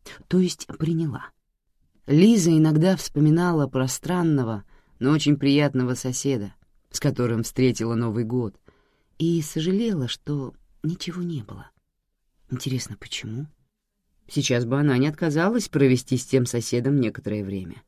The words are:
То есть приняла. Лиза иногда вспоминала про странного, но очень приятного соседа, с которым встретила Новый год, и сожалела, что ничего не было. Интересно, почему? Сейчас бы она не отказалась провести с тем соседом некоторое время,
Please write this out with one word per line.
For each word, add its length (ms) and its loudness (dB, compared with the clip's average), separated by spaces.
То 120 2
есть 280 -2
приняла. 480 -4
Лиза 460 6
иногда 440 4
вспоминала 720 2
про 200 -2
странного, 760 -2
но 120 2
очень 260 2
приятного 580 2
соседа, 580 -4
с 80 -8
которым 440 0
встретила 520 0
Новый 300 -2
год, 300 -4
и 240 0
сожалела, 680 -2
что 460 -8
ничего 380 -6
не 220 -6
было. 280 -16
Интересно, 500 -8
почему? 480 -12
Сейчас 380 -2
бы 140 -2
она 180 2
не 100 2
отказалась 640 0
провести 480 2
с 80 -4
тем 200 2
соседом 540 -2
некоторое 440 -4
время, 440 -8